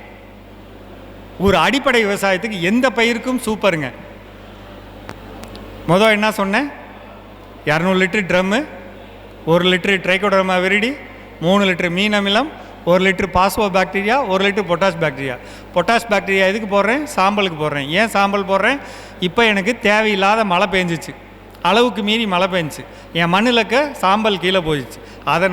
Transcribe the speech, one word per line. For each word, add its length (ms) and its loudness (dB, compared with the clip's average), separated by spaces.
ஒரு 180 4
அடிப்படை 480 2
விவசாயத்துக்கு 560 -2
எந்த 280 2
பயிருக்கும் 560 0
சூப்பருங்க. 460 0
மொத 220 4
என்ன 220 2
சொன்னேன்? 380 -2
இரநூறு 320 2
லிட்டர் 280 -2
ட்ரம்மு, 280 2
ஒரு 120 4
லிட்டர் 320 0
ட்ரைகோடர்மா 580 2
விரிடி, 280 0
மூணு 240 4
லிட்டர் 280 0
மீன் 220 0
அமிலம், 300 0
ஒரு 160 4
லிட்டர் 280 0
பாஸ்போ 400 2
பாக்டீரியா, 420 0
ஒரு 160 2
லிட்டர் 220 -2
பொட்டாஷ் 340 0
பாக்டீரியா. 320 -4
பொட்டாஷ் 360 0
பாக்டீரியா 400 2
எதுக்கு 220 -4
போடுறேன்? 300 2
சாம்பலுக்கு 460 2
போடுறேன். 260 -2
ஏன் 160 2
சாம்பல் 360 2
போடுறேன்? 280 2
இப்போ 140 0
எனக்கு 220 0
தேவையில்லாத 540 4
மழை 220 2
பெஞ்சிச்சு, 400 -2
அளவுக்கு 380 4
மீறி 260 2
மழை 200 2
பெஞ்சிச்சு, 300 -4
என் 160 2
மண்ணுல 260 4
இருக்க 180 0
சாம்பல் 420 2
கீழே 240 2
போயிடுச்சு. 320 -4
அதை 200 2